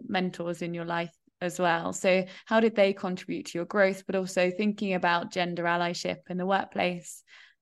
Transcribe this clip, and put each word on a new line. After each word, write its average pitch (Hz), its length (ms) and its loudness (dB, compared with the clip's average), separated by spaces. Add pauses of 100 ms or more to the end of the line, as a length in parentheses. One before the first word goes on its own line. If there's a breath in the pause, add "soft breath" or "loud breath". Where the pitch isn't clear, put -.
mentors 180 540 -2
in 170 140 -6
your 170 100 -6
life 170 260 -4 (280)
as 175 180 -4
well. 170 360 0
So 185 320 4 (200 loud breath)
how 226 140 4
did 220 160 4
they 196 180 6
contribute 180 540 -6
to - 100 -8
your 170 80 -4
growth, 190 400 2
but 185 100 -2
also 185 360 2
thinking 202 420 0
about 175 380 0
gender 175 320 -2
allyship 175 540 0 (120)
in 180 80 -6
the 180 80 -2
workplace? 185 760 -2 (380 loud breath)